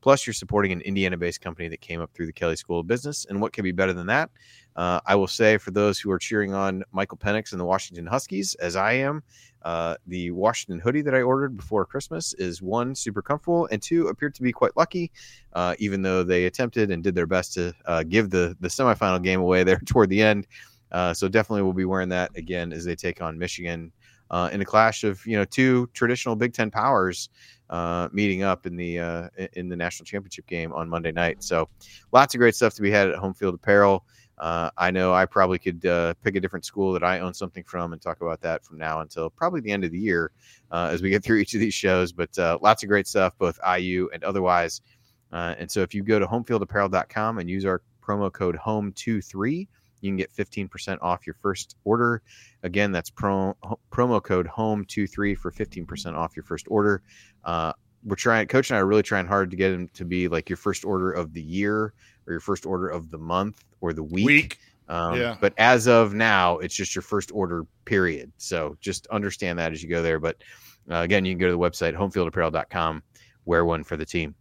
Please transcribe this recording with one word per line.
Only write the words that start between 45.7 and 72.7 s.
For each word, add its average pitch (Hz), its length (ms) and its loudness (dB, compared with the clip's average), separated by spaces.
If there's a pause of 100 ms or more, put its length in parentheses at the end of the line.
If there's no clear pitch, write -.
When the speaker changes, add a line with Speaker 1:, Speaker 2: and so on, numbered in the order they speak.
Speaker 1:
so 98 120 0
if 90 120 -4
you 101 80 -4
go 107 160 2
to 98 80 2
homefieldapparel 104 640 0
dot 92 180 0
com 110 300 -4
and 87 100 -8
use 95 160 -4
our 92 180 0 (200)
promo 101 300 -4
code 90 240 -2
home 107 360 -4
two 110 280 -4
three, 135 480 -6 (320)
you 98 100 -4
can 98 60 -2
get 92 140 -4
fifteen 101 380 -8
percent 98 320 -10
off 87 260 -2
your 85 140 -12
first - 440 -6
order. 117 360 2 (420)
Again, 101 300 0
that's 87 160 -2
pro-, 98 540 -2
ho-, 104 160 -8 (120)
promo 123 320 2
code 90 240 0
home 107 380 -2
two 101 220 -4
three 101 280 -2
for 87 160 -8
fifteen 92 360 -8
percent - 280 -10
off 82 220 -4
your 76 60 -12
first - 260 -8
order. 104 340 2 (420)
Uh, 82 280 -2 (320)
we're 98 120 -4
trying, 113 300 2
Coach 131 220 2
and 123 80 0
I 101 40 4
are 95 60 4
really 104 160 4
trying 95 240 0
hard 95 240 2
to 90 60 -10
get 95 160 2
him 90 220 -6
to 92 100 -10
be, 87 240 0
like, 82 220 -2
your 90 80 -4
first - 260 -2
order 92 280 0
of 80 200 -4
the 82 80 -10
year 104 540 -2 (320)
or 87 60 -6
your 82 80 -4
first - 260 -4
order 92 220 -2
of 82 220 -8
the 80 60 -12
month 90 480 -2 (160)
or 85 140 -4
the 80 80 -6
week. 90 240 0
Speaker 2:
Week. 143 320 2 (300)
Speaker 1:
Um, 85 280 -2
Speaker 2:
Yeah. 120 240 -2
Speaker 1:
but 101 160 4
as 117 320 6
of 117 240 8
now, 98 460 4
it's 90 160 -6
just - 200 -6
your 95 60 -4
first - 320 -4
order, 87 320 -2 (220)
period. 90 500 0
So 76 460 -6
just - 240 -8
understand 98 520 -4
that 82 140 -2
as 80 100 -10
you 82 60 -12
go 85 140 0
there. 80 180 2
But, 78 160 -4 (540)
uh, 85 60 -2
again, 90 280 2
you 92 80 0
can 87 80 -4
go 92 60 4
to 90 60 4
the 87 60 0
website, 85 380 0
homefieldapparel 90 560 0
dot 78 160 -2
com, 80 340 -2 (440)